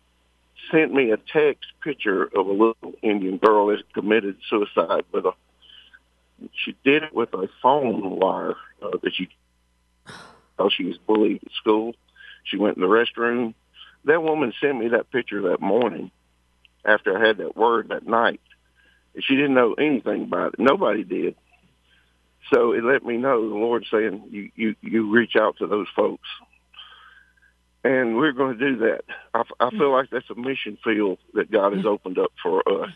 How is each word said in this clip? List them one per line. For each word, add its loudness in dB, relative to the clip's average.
sent 2
me 2
a 2
text 0
picture -2
of -2
a -2
little 0
Indian -2
girl 6
that -4
committed 0
suicide 0
with -2
a, 0
she -10
did 4
it -12
with -2
a -4
phone 0
wire, 0
uh, -6
that -4
she, -6
oh, 2
she -2
was -6
bullied 2
at -20
school. 0
She -8
went 0
in -2
the 2
restroom. 0
That 4
woman 0
sent 0
me -2
that 0
picture -4
that 0
morning -2
after 2
I 4
had 4
that -8
word 2
that -8
night. 0
And -10
she 0
didn't 2
know 4
anything -2
about -4
it. -6
Nobody 0
did. -6
So 4
it 0
let 2
me -2
know 0
the -6
Lord 0
saying, 0
"You, -10
you, -2
you -2
reach 2
out 2
to -4
those -4
folks." -2
And 0
we're 2
gonna -2
do -2
that. -2
I, 0
f-, -6
I 2
feel 0
like 0
that's -6
a -12
mission -8
field 0
that -2
God 2
has -2
opened -2
up 0
for 0
us. -10